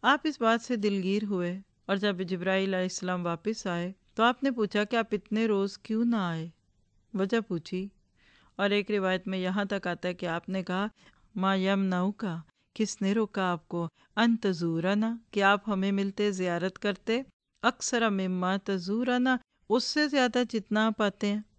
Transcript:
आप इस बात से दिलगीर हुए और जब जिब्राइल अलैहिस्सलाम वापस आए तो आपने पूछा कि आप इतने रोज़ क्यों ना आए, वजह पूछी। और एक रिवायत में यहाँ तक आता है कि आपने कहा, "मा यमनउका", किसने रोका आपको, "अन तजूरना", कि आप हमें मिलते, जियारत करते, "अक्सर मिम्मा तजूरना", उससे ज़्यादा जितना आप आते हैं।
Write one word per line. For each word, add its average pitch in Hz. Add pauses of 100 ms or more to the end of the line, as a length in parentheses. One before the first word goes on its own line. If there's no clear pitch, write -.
आप 285
इस 302
बात 226
से 247
दिलगीर 202
हुए 180 (380)
और 196
जब 190
जिब्राइल 190
अलैहिस्सलाम 185
वापस 170
आए 175 (220)
तो 220
आपने 247
पूछा 214
कि 226
आप 226
इतने 214
रोज़ 196
क्यों 220
ना 226
आए, 165 (640)
वजह 196
पूछी। 190 (680)
और 202
एक 208
रिवायत 185
में 190
यहाँ 185
तक 196
आता 175
है 175
कि 175
आपने 180
कहा, 185 (480)
"मा 190
यमनउका", 190 (440)
किसने 196
रोका 208
आपको, 170 (280)
"अन 233
तजूरना", 190 (140)
कि 202
आप 196
हमें 196
मिलते, 196
जियारत 180
करते, 220 (380)
"अक्सर 233
मिम्मा 185 (100)
तजूरना", 240 (320)
उससे 254
ज़्यादा 254
जितना 214
आप 220
आते 208
हैं। 208 (140)